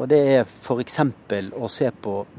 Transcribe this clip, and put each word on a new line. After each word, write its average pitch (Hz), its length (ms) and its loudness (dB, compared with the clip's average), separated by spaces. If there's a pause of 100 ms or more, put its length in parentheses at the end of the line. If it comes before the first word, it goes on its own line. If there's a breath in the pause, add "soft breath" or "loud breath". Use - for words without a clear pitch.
og 127 80 -6
det 143 180 6
er 135 180 4 (180)
for 123 180 -2
eksempel 110 720 -4
å 117 160 -8
se 127 220 -2
på 101 360 -6 (120)